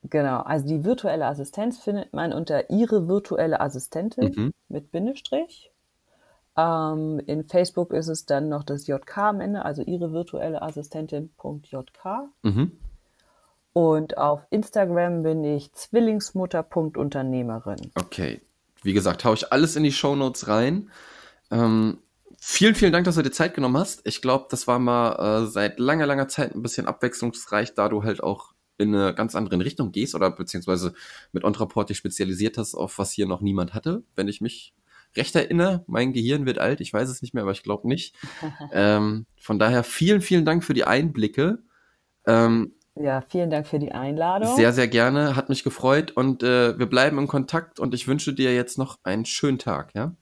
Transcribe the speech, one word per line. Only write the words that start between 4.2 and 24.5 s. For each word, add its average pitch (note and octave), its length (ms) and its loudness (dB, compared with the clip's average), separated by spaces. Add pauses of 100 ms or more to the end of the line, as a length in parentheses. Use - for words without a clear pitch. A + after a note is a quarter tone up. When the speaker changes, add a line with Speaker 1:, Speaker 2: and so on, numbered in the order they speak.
Speaker 2:
Mhm. A#2 180 -2 (160)
Speaker 1:
mit D3 220 -10
Bindestrich. C4+ 800 -6 (880)
Ähm, D#3 680 0
in D#3 220 -4
Facebook F3 440 0
ist D#3+ 160 -2
es D#3+ 180 -6
dann D3 220 0
noch D3 160 -4
das C#3+ 220 -6
J C#3 200 -4
K G#3 240 0
am G3+ 100 -4
Ende, G3+ 240 -4
also D3+ 180 -4
Ihre F3 300 -4
virtuelle D#3+ 480 -4
Assistentin D#3 760 -8
Punkt D3 320 -12
J C3 260 -12
K. A#3 340 -10 (140)
Speaker 2:
Mhm. A#2 300 0 (1000)
Speaker 1:
Und D#3 460 2
auf D3 320 0
Instagram F3 720 0
bin D#3+ 220 0
ich D3 280 -2
Zwillingsmutter G#3 880 0
Punkt D#3+ 360 -4
Unternehmerin. B2+ 800 -4 (160)
Speaker 2:
Okay, D2+ 480 -4 (400)
wie G2+ 100 0
gesagt, F#2+ 320 2
hau A#2+ 80 6
ich - 200 -2
alles D#3 240 2
in D3+ 80 0
die C#3+ 80 2
Shownotes C#3 560 -2
rein. C3+ 420 2 (600)
Ähm, A2 480 4 (400)
vielen, - 360 4
vielen F#3+ 180 6
Dank, F3 140 4
dass F3 80 2
du D#3+ 80 2
dir C3+ 100 0
Zeit D#3+ 220 0
genommen C3 240 2
hast. - 280 -4
Ich G#2+ 140 -4
glaub, C3 300 0